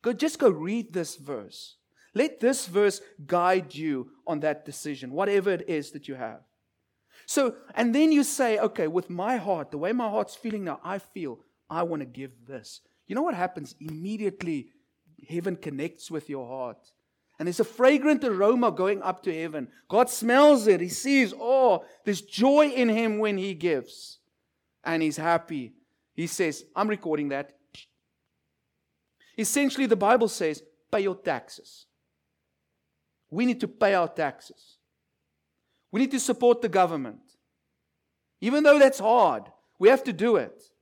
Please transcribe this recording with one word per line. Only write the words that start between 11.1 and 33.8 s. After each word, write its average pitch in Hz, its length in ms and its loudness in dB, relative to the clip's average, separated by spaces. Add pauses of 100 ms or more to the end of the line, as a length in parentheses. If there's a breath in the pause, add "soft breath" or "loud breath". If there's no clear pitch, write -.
I 165 140 -4
wanna 160 240 -6
give 120 400 -18
this." 127 340 -18 (260)
You 190 80 -10
know 262 80 -2
what 330 120 -2
happens? 180 460 -6
Immediately, 170 920 -8 (580)
heaven 170 280 -4
connects 156 540 -10
with 156 200 -10
your 131 160 -10
heart. 123 460 -12 (460)
And 160 80 -6
there's 175 140 -4
a 208 40 4
fragrant 294 600 2
aroma 226 460 2
going 190 320 -2
up 185 200 -6
to 175 120 -4
heaven. 156 360 -10 (180 soft breath)
God 240 220 2
smells 254 560 4
it. 185 140 4
He 180 80 -4
sees, 262 500 0
"Oh, 240 460 2 (200 loud breath)
there's 202 180 -4
joy 285 460 4
in 247 200 0
him 220 300 0
when 208 200 -2
he 190 160 -6
gives." 151 640 -4 (680)
And 165 180 -2
he's 151 140 -2
happy. 165 580 -2 (400)
He 131 120 -4
says, 151 380 -4 (100)
"I'm 208 140 -2
recording 156 400 -4
that." 139 300 -8 (1800 soft breath)
Essentially, 269 480 0
the 214 100 4
Bible 214 320 4
says, 156 340 -4 (280)
"Pay 214 100 0
your 190 160 -2
taxes." - 680 -10 (1400)
We 220 160 -2
need 247 140 -2
to - 80 -4
pay 202 260 2